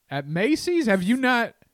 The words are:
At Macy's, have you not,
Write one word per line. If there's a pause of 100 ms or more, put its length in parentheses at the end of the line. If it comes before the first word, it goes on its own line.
(100)
At
Macy's,
have
you
not, (200)